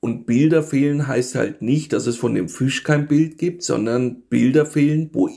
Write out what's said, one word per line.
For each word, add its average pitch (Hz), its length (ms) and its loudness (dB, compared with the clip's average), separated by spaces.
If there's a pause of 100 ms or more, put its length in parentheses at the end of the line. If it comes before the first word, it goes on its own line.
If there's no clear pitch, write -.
Und 117 240 -6
Bilder 151 380 4
fehlen 143 440 0
heißt 123 280 -2
halt 110 260 -2
nicht, 139 320 0
dass - 140 0
es 117 100 -2
von 117 160 -2
dem 92 160 -2
Fisch - 340 -2
kein 147 240 0
Bild 156 300 2
gibt, 175 240 -4
sondern 120 600 -2
Bilder 131 420 2
fehlen, 151 480 0
wo - 240 0